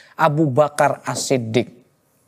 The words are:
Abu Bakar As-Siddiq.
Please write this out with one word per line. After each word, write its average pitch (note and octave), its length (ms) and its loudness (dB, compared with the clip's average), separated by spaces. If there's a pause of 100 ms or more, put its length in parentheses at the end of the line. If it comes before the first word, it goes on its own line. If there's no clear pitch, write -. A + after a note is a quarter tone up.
(140)
Abu D#3 320 0
Bakar C#3+ 560 0
As-Siddiq. A#2+ 640 -2 (600)